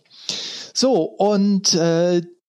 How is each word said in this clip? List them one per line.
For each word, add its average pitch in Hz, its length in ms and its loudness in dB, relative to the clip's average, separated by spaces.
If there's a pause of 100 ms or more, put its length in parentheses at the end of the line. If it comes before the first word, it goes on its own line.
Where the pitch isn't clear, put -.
(760)
So, 240 280 2
und, 202 720 0
äh, 170 480 2 (260)